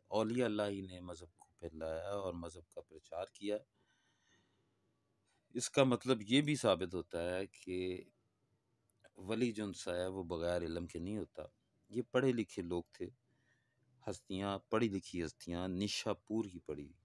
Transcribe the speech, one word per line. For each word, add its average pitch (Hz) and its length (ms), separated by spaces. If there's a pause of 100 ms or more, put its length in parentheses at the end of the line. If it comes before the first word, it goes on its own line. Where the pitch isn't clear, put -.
(100)
औलिया 110 360
अल्लाह 104 200
ही 98 160
ने 92 180
मज़हब 87 280 (100)
को - 100 (120)
फैलाया 80 520
और 98 220
मज़हब 85 300 (100)
का 85 60
प्रचार 82 560
किया। 104 220 (2000)
इसका 135 300
मतलब 123 380
ये 120 200
भी 147 140
साबित 92 380
होता 87 240
है 90 280
कि 92 640 (1080)
वली 110 340
जो 104 200
सा - 200
है 90 160
वो 95 160
बग़ैर 85 380
इल्म 85 240
के 85 140
नहीं 98 160
होता। - 360 (380)
ये 123 120
पढ़े 127 300
लिखे 110 300
लोग 87 240 (140)
थे, 87 60 (1000)
हस्तियाँ, 98 640
पढ़ी 113 160
लिखी 95 320
हस्तियाँ, 87 480
निशापुर 104 800
की 90 120
पढ़ी। 76 360 (100)